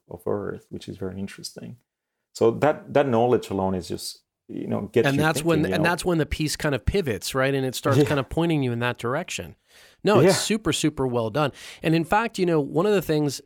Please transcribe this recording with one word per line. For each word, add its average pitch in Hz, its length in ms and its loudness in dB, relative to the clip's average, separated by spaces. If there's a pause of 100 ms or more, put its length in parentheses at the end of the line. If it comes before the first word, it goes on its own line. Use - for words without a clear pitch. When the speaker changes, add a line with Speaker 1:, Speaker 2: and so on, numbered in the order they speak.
Speaker 1:
of - 160 -16
earth, 101 440 -8
which - 200 -14
is 92 80 -12
very 92 220 -10
interesting. - 580 -14 (560)
So 113 180 4
that, 139 420 -2
that 143 140 4
knowledge 120 420 2
alone 95 260 -2
is 87 120 -6
just, - 340 -10 (260)
you - 180 -8
know, 107 260 -4
gets 117 160 4
Speaker 2:
And 139 100 0
Speaker 1:
you 143 40 2
Speaker 2:
that's 156 220 0
when, 165 160 2
Speaker 1:
thinking, - 100 0
you 185 60 0
Speaker 2:
and 156 80 2
Speaker 1:
know? 170 60 4
Speaker 2:
that's 175 140 -2
when 175 140 0
the 147 80 2
piece - 300 -4
kind 151 180 -2
of 127 120 -2
pivots, 139 500 -2
right? 135 180 2
And 135 120 0
it 127 100 -4
starts 139 240 2
Speaker 1:
Yeah. 147 60 6
Speaker 2:
kind 143 140 0
of 127 100 -4
pointing 160 340 0
you 123 80 0
in 117 80 -2
that 120 180 -2
direction. 120 580 -6 (480)
No, 196 160 6
it's 156 60 8
Speaker 1:
Yeah. 190 80 8
Speaker 2:
super, 202 400 0
super 147 340 0
well 120 220 0
done. 143 220 0 (320)
And 160 100 2
in 165 100 2
fact, 214 360 0
you 180 80 2
know, 165 120 4
one 147 280 0
of 208 60 4
the 185 80 2
things, 151 440 0